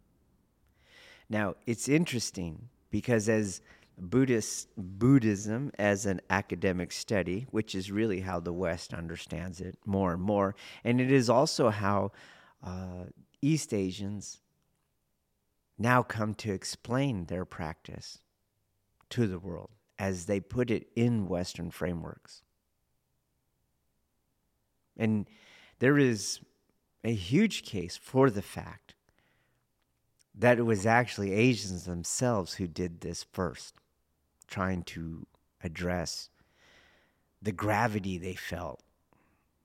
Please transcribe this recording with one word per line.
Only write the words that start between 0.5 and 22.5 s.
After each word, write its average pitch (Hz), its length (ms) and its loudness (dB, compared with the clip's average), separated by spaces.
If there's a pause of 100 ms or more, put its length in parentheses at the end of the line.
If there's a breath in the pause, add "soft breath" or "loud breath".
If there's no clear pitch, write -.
Now, 107 260 0 (120)
it's 120 220 -2
interesting 117 800 0 (220)
because 107 380 2
as 107 340 0 (360 soft breath)
Buddhist, 120 760 0
Buddhism 110 1000 2
as 101 260 4
an 95 240 0
academic 92 640 0
study, 95 580 -2
which 107 240 -2
is 95 160 -4
really 101 300 0
how 92 200 -4
the 87 120 -6
West 87 400 -4
understands 85 680 -10
it 90 260 -10
more 98 260 2
and 90 100 -2
more, 98 320 2 (300 loud breath)
and 120 160 4
it 127 100 2
is 127 200 6
also 131 400 4
how, 101 420 0 (500 loud breath)
uh, 92 420 -8 (360)
East 151 320 0
Asians 98 680 -4 (1400)
now 123 240 6
come 107 320 -2
to 107 180 -4
explain 117 760 -4
their 90 180 -4
practice - 760 -10 (920)
to 120 160 2
the 92 120 -2
world 90 320 -10 (280)
as 95 280 -2
they 101 140 0
put 120 300 -2
it 101 240 0
in 117 320 2
Western 87 440 -4
frameworks. 80 720 -8 (2500)